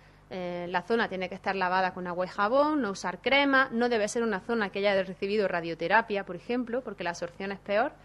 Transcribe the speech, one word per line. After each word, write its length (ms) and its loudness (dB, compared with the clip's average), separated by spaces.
Eh, 400 -6
la 120 0
zona 260 0
tiene 200 -4
que 60 -8
estar 200 -4
lavada 380 2
con 140 -8
agua 180 -2
y 40 -8
jabón, 520 2
no 100 0
usar 300 -6
crema, 500 4
no 180 2
debe 200 2
ser 140 -2
una 180 0
zona 300 -2
que 80 -6
haya 240 4
recibido 440 -2
radioterapia, 800 0
por 100 -10
ejemplo, 480 -4
porque 220 -8
la 60 -2
absorción 420 -8
es 80 -10
peor, 320 0